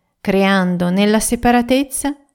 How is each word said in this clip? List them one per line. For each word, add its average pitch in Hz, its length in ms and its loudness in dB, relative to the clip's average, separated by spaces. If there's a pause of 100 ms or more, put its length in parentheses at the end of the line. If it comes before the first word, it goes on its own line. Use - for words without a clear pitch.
(220)
creando 190 680 0
nella 208 320 2
separatezza 240 960 -2 (180)